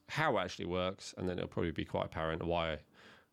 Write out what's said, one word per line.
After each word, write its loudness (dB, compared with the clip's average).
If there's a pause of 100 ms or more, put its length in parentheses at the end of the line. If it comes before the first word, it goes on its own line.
how 2
it 4
actually -2
works, -2
and 0
then 0
it'll -2
probably 0
be -2
quite 0
apparent 0
why 2 (560)